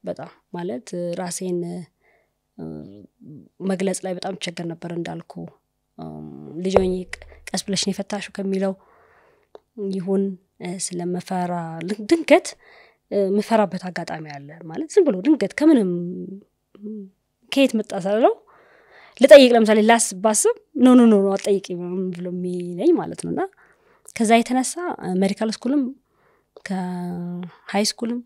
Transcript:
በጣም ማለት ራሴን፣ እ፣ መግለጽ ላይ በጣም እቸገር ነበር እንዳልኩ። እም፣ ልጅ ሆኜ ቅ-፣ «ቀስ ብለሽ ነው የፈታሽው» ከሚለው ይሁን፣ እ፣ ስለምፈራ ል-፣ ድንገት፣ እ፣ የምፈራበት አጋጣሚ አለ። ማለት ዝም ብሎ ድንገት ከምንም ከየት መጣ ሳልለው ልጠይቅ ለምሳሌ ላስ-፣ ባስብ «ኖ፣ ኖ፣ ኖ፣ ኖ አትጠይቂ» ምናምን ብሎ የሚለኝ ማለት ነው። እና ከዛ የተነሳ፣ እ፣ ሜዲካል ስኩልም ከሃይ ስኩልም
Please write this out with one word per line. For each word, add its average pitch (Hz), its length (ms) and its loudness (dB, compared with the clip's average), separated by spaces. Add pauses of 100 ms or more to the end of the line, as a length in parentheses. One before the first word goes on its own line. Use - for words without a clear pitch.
በጣም 175 260 -12 (220)
ማለት 185 360 -10 (260)
ራሴን፣ 180 460 -6 (960)
እ፣ 82 60 -12 (960)
መግለጽ 185 400 -4
ላይ 190 140 -8
በጣም 180 200 -10
እቸገር 170 320 -10
ነበር 165 260 -10
እንዳልኩ። 170 400 -10 (680)
እም፣ 76 280 -14 (320)
ልጅ 185 180 -6
ሆኜ 190 160 2 (100)
ቅ-፣ - 140 -14 (280)
«ቀስ - 180 -8
ብለሽ 190 200 -4
ነው 202 100 -4
የፈታሽው» 196 400 -8
ከሚለው 190 400 -4 (1160)
ይሁን፣ 196 340 -2 (320)
እ፣ 180 220 -10
ስለምፈራ 180 760 -6 (280)
ል-፣ 190 200 -8
ድንገት፣ 330 480 4 (640)
እ፣ 196 120 -2
የምፈራበት 196 640 0
አጋጣሚ 165 460 -10
አለ። 143 180 -18 (160)
ማለት 170 260 -10
ዝም 392 140 4
ብሎ 240 160 0
ድንገት 226 340 0
ከምንም 269 360 4 (1600)
ከየት 269 220 2
መጣ 214 260 -4
ሳልለው 220 340 2 (840)
ልጠይቅ 269 300 12
ለምሳሌ 220 320 6
ላስ-፣ 226 320 4
ባስብ 220 420 0 (180)
«ኖ፣ 262 140 6
ኖ፣ 247 140 10
ኖ፣ 226 120 8
ኖ 196 160 4
አትጠይቂ» 196 440 -2
ምናምን 180 360 -6
ብሎ 175 180 -10
የሚለኝ 180 640 -2
ማለት 170 280 -2
ነው። 170 100 -8
እና 170 120 -4 (720)
ከዛ 220 200 0
የተነሳ፣ 247 380 0 (240)
እ፣ - 200 -6
ሜዲካል 196 360 0
ስኩልም 269 300 -2 (840)
ከሃይ 180 1200 -6
ስኩልም 233 420 -4